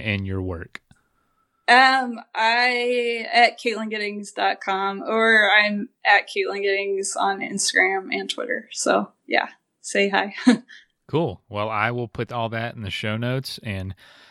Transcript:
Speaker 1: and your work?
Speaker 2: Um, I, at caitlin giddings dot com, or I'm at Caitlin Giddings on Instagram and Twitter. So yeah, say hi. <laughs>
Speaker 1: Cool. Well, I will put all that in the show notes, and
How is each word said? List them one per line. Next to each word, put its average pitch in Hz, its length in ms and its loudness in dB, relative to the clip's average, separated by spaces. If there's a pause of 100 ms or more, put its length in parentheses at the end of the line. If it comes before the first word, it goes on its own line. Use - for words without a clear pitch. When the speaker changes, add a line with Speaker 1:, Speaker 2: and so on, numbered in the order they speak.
Speaker 1:
and 101 240 -2
your 95 160 -4
work? 90 380 -8 (880)
Speaker 2:
Um, 254 540 6 (140)
I, 240 1000 0
at 233 260 4
caitlin 220 300 -4
giddings 208 440 -6
dot 202 280 -2
com, 196 420 -4
or 220 480 4
I'm 208 380 2 (160)
at 202 240 4
Caitlin 196 320 -4
Giddings 196 560 -2
on 196 240 0
Instagram 190 720 0
and - 160 -4
Twitter. - 440 -6
So - 400 0 (140)
yeah, - 220 0 (320)
say 202 300 0
hi. 196 240 0 (120)
<laughs> 247 160 4 (440)
Speaker 1:
Cool. 143 440 -4
Well, 104 180 -4
I 110 220 0
will 120 180 -4
put - 240 -8
all 117 160 -2
that 113 260 -6
in 117 60 -14
the 98 100 -8
show 110 280 -4
notes, 127 440 -4
and 95 320 -6 (360)